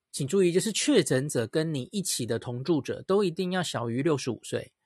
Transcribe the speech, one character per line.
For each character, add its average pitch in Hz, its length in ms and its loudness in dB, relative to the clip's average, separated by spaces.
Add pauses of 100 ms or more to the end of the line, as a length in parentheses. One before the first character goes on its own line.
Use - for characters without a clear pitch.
(100)
请 - 160 -4
注 196 160 2
意， 175 80 6
就 170 80 2
是 208 140 0
确 254 300 4
诊 139 260 2
者 123 180 0
跟 160 260 0
你 127 200 -4
一 202 100 -2
起 - 240 -4
的 113 140 -2
同 123 240 -6
住 156 180 2
者 - 200 -6
都 196 200 2
一 185 80 2
定 180 220 -4
要 185 100 0
小 120 260 -4
于 117 140 -2
六 151 160 2
十 127 140 -4
五 - 100 -8
岁， - 300 -8 (140)